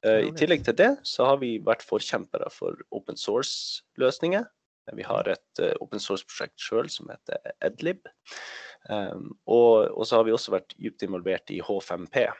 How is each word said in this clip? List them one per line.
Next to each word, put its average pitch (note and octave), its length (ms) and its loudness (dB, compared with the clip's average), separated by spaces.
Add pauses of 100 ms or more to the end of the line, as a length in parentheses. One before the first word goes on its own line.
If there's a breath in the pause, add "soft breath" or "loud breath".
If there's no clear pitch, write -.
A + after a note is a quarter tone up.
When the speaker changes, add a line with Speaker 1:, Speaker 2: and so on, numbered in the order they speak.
Speaker 1:
Eh, A2 40 6
Speaker 2:
Ja, A2 60 6
Speaker 1:
i G#2+ 40 2
Speaker 2:
roligt. D#3+ 140 -4
Speaker 1:
tillägg D#3+ 280 2
till A2+ 100 2
det A3+ 280 6
så - 220 0
har C3+ 120 4
vi A#2 220 -2
varit A2 240 0
förkämpare - 680 -4
för G1+ 240 -6 (140)
open - 280 -10
source-lösningar. C#3 1300 -2 (480)
Vi A2 100 -10
har - 240 -2
ett, - 320 -6
eh, - 200 0
open - 200 -10
source-projekt - 640 -10
själv - 260 -2
som - 220 -12
heter - 280 -10 (280)
Edlib. F3 320 -4 (920 loud breath)
Ehm, - 440 -6 (120)
och, A#2 380 8
och - 240 -2
så B2 80 2
har A2+ 80 8
vi A2 80 2
också A2+ 200 0
varit - 260 -2
djupt - 240 -8
involverade F#2 520 -4
i F#2 60 -6
H G2 220 -4
fem F2 260 -8
P B2 220 0 (100)